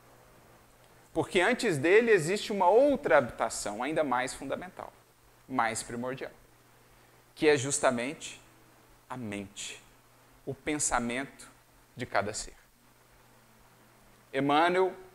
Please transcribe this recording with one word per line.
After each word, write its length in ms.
Porque 280
antes 360
dele 360
existe 400
uma 160
outra 500
habitação, 640
ainda 220
mais 280
fundamental, 600
mais 340
primordial, 480
que 140
é 80
justamente 840
a 60
mente, 640
o 80
pensamento 960
de 100
cada 260
ser. 220
Emmanuel 640